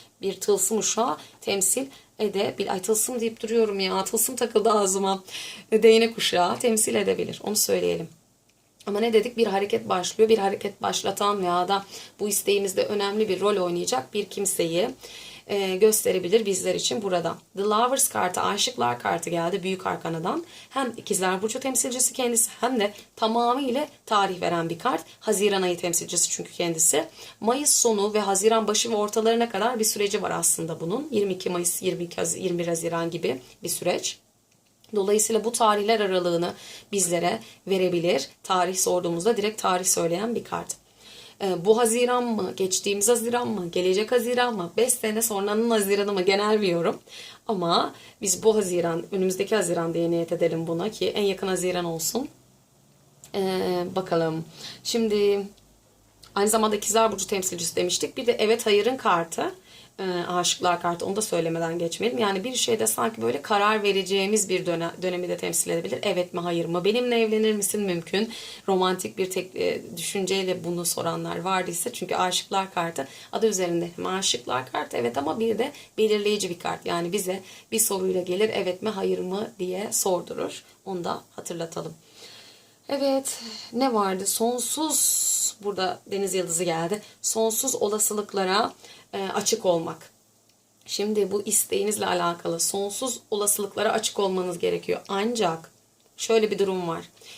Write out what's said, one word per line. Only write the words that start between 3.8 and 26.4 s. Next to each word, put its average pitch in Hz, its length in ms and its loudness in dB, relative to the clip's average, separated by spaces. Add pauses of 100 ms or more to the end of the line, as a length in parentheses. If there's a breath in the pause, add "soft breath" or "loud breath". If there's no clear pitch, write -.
Tılsım 233 320 -2
takıldı 226 360 2
ağzıma. 196 520 2 (480 loud breath)
E, 214 120 4
değnek 226 340 8
uşağı 185 420 2
temsil 226 360 2
edebilir. 185 480 0
Onu 208 120 -2
söyleyelim. 87 540 2 (800)
Ama 202 120 0
ne 233 140 2
dedik? 220 240 4
Bir 226 100 2
hareket 202 420 -2
başlıyor. 190 400 2
Bir 226 80 8
hareket 196 440 -2
başlatan 202 600 0
veya 180 260 2
da 196 180 0 (340 loud breath)
bu 208 80 -2
isteğimizde 196 580 0
önemli 202 440 0
bir 180 100 0
rol 202 180 2
oynayacak 175 560 -2
bir 208 120 -2
kimseyi, 175 640 0 (580 loud breath)
e, 190 280 -2
gösterebilir 196 720 4
bizler 180 300 0
için 247 260 -2
burada. 175 360 0 (200)
The 190 40 -2
Lovers 226 460 2
kartı, 180 340 0
aşıklar 220 580 0
kartı 175 300 -2
geldi 170 340 -2
büyük 190 240 -4
arkanadan. 170 580 -4 (240 loud breath)
Hem 262 280 -2
ikizler 185 440 -2
burcu 220 180 -2
temsilcisi 262 540 -2
kendisi 240 360 0 (100)
hem 247 200 0
de 208 140 0 (220 loud breath)
tamamıyla 240 720 0 (180)
tarih 190 360 0
veren 170 280 0
bir 170 100 -6
kart. 233 260 -2 (140 loud breath)
Haziran 202 420 2
ayı 180 160 0
temsilcisi 170 520 -2
çünkü - 220 -8